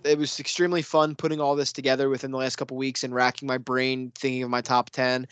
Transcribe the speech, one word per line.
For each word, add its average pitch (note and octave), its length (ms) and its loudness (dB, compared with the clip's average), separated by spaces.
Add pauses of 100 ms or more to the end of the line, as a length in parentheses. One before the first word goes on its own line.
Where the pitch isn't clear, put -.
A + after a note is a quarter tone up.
it D3+ 140 4
was D3 220 -4
extremely F3 420 0
fun D#3 320 2
putting D#3 260 -2
all C#3+ 140 2
this C#3+ 180 -2
together C3+ 360 2
within C3+ 240 -2
the C3 40 -4
last C3 200 -2
couple C3 200 -6
weeks C3 280 -4
and B2 100 -6
racking B2 320 0
my B2+ 120 0
brain B2+ 580 -2
thinking B2+ 260 -2
of B2 80 -4
my B2 100 0
top B2 300 2
ten B2+ 420 0